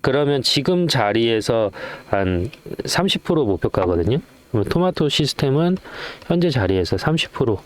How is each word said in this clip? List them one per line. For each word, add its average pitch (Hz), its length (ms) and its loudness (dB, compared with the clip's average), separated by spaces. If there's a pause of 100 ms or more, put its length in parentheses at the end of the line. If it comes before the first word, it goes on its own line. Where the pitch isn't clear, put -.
그러면 143 400 2
지금 175 440 0
자리에서 113 840 2 (380)
한 92 420 0 (340)
삼십 - 400 0
프로 156 220 2
목표가거든요. 95 720 0 (320)
그러면 101 180 0
토마토 170 400 0
시스템은 151 720 0 (480)
현재 175 240 2
자리에서 95 480 0
삼십 - 340 0
프로 117 340 0